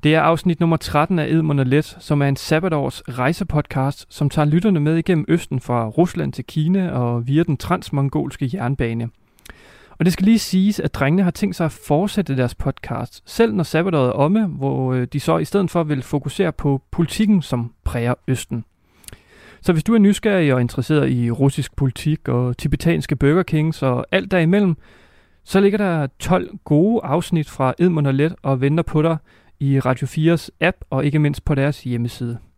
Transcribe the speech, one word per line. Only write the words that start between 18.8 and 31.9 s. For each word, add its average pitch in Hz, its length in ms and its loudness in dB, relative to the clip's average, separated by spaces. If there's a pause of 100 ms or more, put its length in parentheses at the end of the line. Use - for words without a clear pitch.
Så 185 100 2
hvis 160 120 2
du 226 100 2
er 226 40 6
nysgerrig 196 560 4
og 127 60 0
interesseret 135 500 0
i 120 200 0
russisk 135 460 0
politik 143 520 -2
og 123 300 -2
tibetanske 151 580 0
Burger 151 260 2
Kings 160 400 -2
og 127 280 0
alt 202 200 0
derimellem, 180 460 4 (680)
så - 160 2
ligger 202 180 4
der 170 280 0 (120)
tolv 180 320 0 (140)
gode 190 400 2
afsnit 160 460 -2
fra 131 280 -2
Edmund 165 280 2
og 135 80 2
Let 151 280 0
og 135 180 0
venter 151 220 2
på 156 200 0
dig 160 140 2 (440)
i 139 200 2
Radio 131 260 -2
fires 160 440 0 (100)
app 175 160 0 (140)
og 135 140 -2
ikke 147 140 0
mindst 147 260 0
på 156 100 0
deres 139 280 -2
hjemmeside. 120 560 -6 (200)